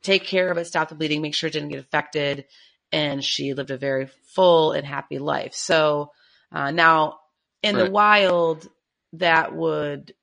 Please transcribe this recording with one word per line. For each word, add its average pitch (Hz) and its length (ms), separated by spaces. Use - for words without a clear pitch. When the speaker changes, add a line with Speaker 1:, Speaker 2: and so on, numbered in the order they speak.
Speaker 1:
take 190 220
care 185 260
of 170 60
it, 170 100
stop 160 220
the 160 60
bleeding, 151 260
make 151 140
sure 160 140
it 147 40
didn't 147 180
get 139 100
affected. 143 640
And 143 300
she 139 300
lived 135 200
a 131 40
very 135 300
full 170 440
and 147 140
happy 143 320
life. 143 360
So, 151 580
uh, 139 180
now 160 480
in 208 140
the - 80
Speaker 2:
Right. 190 80
Speaker 1:
wild, 185 760
that 165 380
would 151 720